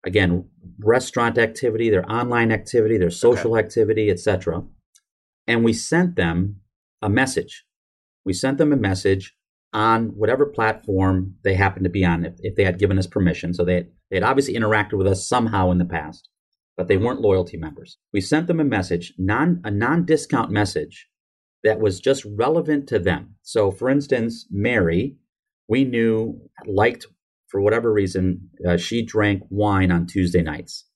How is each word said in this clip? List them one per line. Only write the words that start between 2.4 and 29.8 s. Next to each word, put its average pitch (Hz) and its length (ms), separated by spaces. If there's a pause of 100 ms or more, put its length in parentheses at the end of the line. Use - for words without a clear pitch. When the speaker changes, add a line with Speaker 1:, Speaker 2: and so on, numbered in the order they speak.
Speaker 1:
activity, 110 460
their 87 140
social 117 420
Speaker 2:
Okay. 110 100
Speaker 1:
activity, 107 460
et 90 100
cetera. 90 440 (840)
And 117 160
we 113 100
sent 175 420
them 90 460 (400)
a 104 80
message. - 540 (600)
We 95 80
sent 135 240
them 151 160
a 139 40
message 98 580 (380)
on 113 360
whatever 110 360
platform 95 920 (100)
they 98 80
happened 95 320
to 87 40
be 92 140
on, 85 220
if, - 140
if - 160
they 98 100
had 90 120
given 95 220
us 90 80
permission. 87 460
So 87 100
they, 87 240 (220)
they 95 80
had 90 60
obviously 131 300
interacted 107 440
with 98 100
us 95 200
somehow 104 440
in 90 60
the 87 80
past, 80 420 (480)
but 90 140
they 98 80
weren't 123 240
loyalty 95 340
members. 80 420 (140)
We 101 80
sent 156 280
them 165 120
a 147 60
message, 92 520
non-, 127 460
a 107 80
non-discount 147 800
message - 560 (560)
that 107 160
was 101 220
just 135 240 (120)
relevant 147 520
to 110 100
them. 87 440
So, 101 280
for 120 180
instance, 127 640
Mary, 101 640 (540)
we 131 160
knew, 113 560 (260)
liked, 107 400 (400)
for 98 140
whatever 113 320
reason, 92 560 (180)
uh, 87 80
she 110 300
drank 101 440
wine 98 400